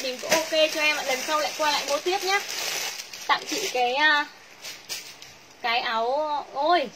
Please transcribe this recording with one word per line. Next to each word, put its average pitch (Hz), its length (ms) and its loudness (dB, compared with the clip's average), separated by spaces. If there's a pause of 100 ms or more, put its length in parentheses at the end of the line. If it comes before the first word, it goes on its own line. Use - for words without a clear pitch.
mình 254 180 -4
cũng - 100 -6
ok 320 200 2 (220)
cho 311 80 -2
em 302 160 2
ạ. 262 60 -2
Lần 262 240 0
sau 311 120 2
lại 285 180 0
qua 302 140 2
lại - 180 0
mua 285 100 2
tiếp 370 240 0
nhá. 381 160 2 (880)
Tặng - 220 2
chị 208 240 -2
cái, 247 200 2
à, 294 320 4 (1400)
cái 233 180 0
áo. 269 760 0
Ôi, 302 420 4